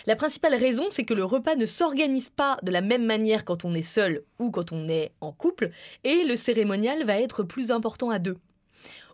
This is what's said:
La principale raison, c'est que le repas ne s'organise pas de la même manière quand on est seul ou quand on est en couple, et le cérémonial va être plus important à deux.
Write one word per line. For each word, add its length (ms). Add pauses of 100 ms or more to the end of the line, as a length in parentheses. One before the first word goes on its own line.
La 80
principale 400
raison, 340
c'est 140
que 100
le 120
repas 300
ne 120
s'organise 640
pas 340
de 80
la 100
même 240
manière 400
quand 180
on 120
est 80
seul 400 (160)
ou 100
quand 220
on 180
est 220 (100)
en 100
couple, 380 (340)
et 200
le 120
cérémonial 680
va 140
être 240
plus 260
important 400
à 80
deux. 200 (760)